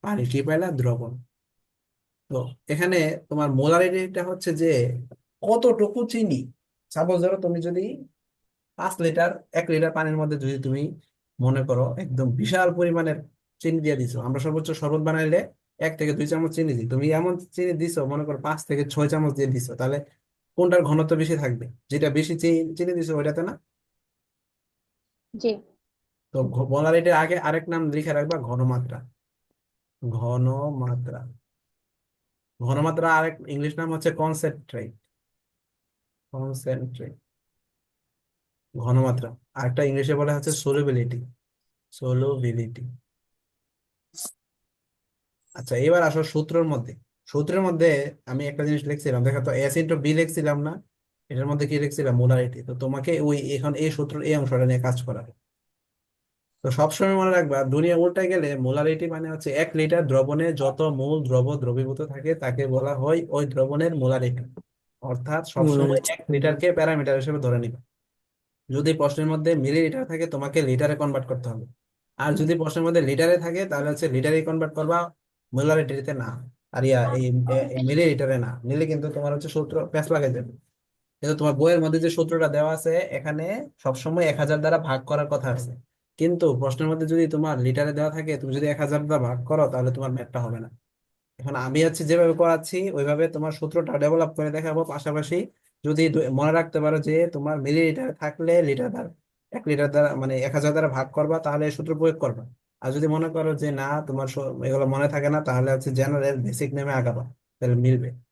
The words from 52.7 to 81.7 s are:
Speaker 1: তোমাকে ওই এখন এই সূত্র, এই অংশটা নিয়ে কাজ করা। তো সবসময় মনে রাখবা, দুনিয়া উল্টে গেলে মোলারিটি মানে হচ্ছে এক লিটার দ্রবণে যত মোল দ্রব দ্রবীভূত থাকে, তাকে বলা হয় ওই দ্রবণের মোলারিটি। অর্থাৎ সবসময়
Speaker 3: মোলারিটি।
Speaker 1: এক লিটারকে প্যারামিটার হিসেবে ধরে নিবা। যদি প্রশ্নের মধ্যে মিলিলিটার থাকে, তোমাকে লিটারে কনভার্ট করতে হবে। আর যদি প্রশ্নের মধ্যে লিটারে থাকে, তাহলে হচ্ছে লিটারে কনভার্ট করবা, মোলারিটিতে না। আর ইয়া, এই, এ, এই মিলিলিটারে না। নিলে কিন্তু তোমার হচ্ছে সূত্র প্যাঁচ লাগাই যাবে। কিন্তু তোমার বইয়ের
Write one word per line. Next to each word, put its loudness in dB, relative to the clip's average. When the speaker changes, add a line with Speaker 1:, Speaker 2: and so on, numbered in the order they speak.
Speaker 1:
তোমাকে -2
ওই 2
এখন -2
এই 0
সূত্র, -4
এই 2
অংশটা 2
নিয়ে 4
কাজ 0
করা। -8
তো -2
সবসময় 2
মনে 4
রাখবা, 2
দুনিয়া 2
উল্টে 2
গেলে 0
মোলারিটি 0
মানে -6
হচ্ছে -6
এক 0
লিটার 2
দ্রবণে 2
যত 0
মোল 0
দ্রব 2
দ্রবীভূত -2
থাকে, -2
তাকে -4
বলা 0
হয় 0
ওই 0
দ্রবণের 0
মোলারিটি। 0
অর্থাৎ -4
সবসময় 2
Speaker 3:
মোলারিটি। 2
Speaker 1:
এক -8
লিটারকে 2
প্যারামিটার 2
হিসেবে -2
ধরে 0
নিবা। -6
যদি 0
প্রশ্নের 0
মধ্যে 2
মিলিলিটার 0
থাকে, -4
তোমাকে -2
লিটারে 2
কনভার্ট -2
করতে -6
হবে। -8
আর 0
যদি 2
প্রশ্নের -2
মধ্যে 4
লিটারে 4
থাকে, -4
তাহলে -4
হচ্ছে -2
লিটারে 2
কনভার্ট -2
করবা, 0
মোলারিটিতে 2
না। -8
আর -2
ইয়া, 4
এই, 2
এ, 2
এই 0
মিলিলিটারে 2
না। -6
নিলে 0
কিন্তু -2
তোমার -2
হচ্ছে -6
সূত্র -2
প্যাঁচ -2
লাগাই 2
যাবে। -6
কিন্তু 0
তোমার 2
বইয়ের 4